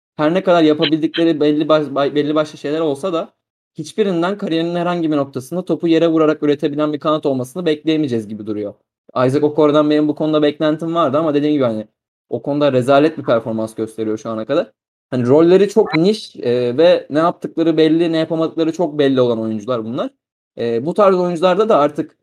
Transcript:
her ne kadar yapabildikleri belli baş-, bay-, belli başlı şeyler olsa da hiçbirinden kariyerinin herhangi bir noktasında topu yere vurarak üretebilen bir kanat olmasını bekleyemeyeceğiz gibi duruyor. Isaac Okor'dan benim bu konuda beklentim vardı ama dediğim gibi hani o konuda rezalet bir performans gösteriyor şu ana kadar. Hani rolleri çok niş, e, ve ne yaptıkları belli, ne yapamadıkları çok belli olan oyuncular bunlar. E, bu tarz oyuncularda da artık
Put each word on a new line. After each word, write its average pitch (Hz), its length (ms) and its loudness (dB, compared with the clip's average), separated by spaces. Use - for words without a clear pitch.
her 151 180 0
ne 190 100 0
kadar 175 200 4
yapabildikleri 156 760 2
belli 151 300 0
baş-, 151 260 0
bay-, 139 200 -2
belli 147 200 -2
başlı 151 220 -4
şeyler 147 220 -6
olsa 160 340 -4
da 185 160 -4
hiçbirinden 180 600 -2
kariyerinin 170 380 -4
herhangi 170 360 -2
bir 151 60 0
noktasında 135 480 -6
topu 165 220 -2
yere 165 200 4
vurarak 156 360 2
üretebilen 147 500 0
bir 143 60 -6
kanat 156 260 -2
olmasını 135 400 -4
bekleyemeyeceğiz 151 640 -2
gibi 104 200 -12
duruyor. 104 260 -6
Isaac 143 180 2
Okor'dan 151 460 4
benim 151 180 2
bu 147 80 -2
konuda 156 260 0
beklentim 156 540 -2
vardı 151 220 0
ama 156 160 0
dediğim 147 200 0
gibi 139 100 0
hani 107 240 -4
o - 120 -6
konuda 143 320 0
rezalet 139 440 2
bir 135 60 -10
performans 113 520 -2
gösteriyor 110 420 -6
şu 117 120 -12
ana 110 160 -6
kadar. 156 260 -4
Hani 123 180 -2
rolleri 170 420 6
çok 196 260 0
niş, 190 400 0
e, 123 420 -2
ve 170 320 4
ne 143 100 0
yaptıkları 165 580 0
belli, 160 340 2
ne 165 60 -2
yapamadıkları 160 560 -2
çok 151 260 -4
belli 135 220 2
olan 117 200 0
oyuncular 110 440 -6
bunlar. 160 240 -6
E, 117 280 -4
bu 175 80 -4
tarz 196 220 4
oyuncularda 180 540 0
da 196 80 4
artık 147 460 -2